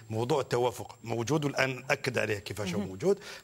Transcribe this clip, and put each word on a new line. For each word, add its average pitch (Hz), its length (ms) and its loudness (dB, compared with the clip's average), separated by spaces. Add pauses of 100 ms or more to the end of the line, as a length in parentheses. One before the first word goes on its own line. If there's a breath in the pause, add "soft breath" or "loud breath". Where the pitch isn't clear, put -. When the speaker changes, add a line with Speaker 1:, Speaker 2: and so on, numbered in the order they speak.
(120 loud breath)
Speaker 1:
موضوع 123 300 2
التوافق - 640 0
موجود 117 400 0
والآن 131 440 0
نأكد 139 300 2
عليه 107 200 2
كيفاش 98 360 -4
هو 101 60 0
Speaker 2:
مهم. 101 80 -2
Speaker 1:
موجود. 170 300 2 (260 loud breath)